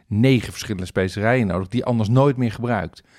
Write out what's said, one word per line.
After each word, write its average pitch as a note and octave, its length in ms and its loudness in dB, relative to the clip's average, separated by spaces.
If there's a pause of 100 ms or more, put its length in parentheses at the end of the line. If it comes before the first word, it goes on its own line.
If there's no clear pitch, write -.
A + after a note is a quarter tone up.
negen A#2+ 440 2
verschillende F#2 360 -6
specerijen G#2 600 0
nodig F#2 220 -2
die B2 120 -2
je - 60 -6
anders A2+ 220 0
nooit C3 280 4
meer B2 160 -2
gebruikt. A2 500 -6 (160)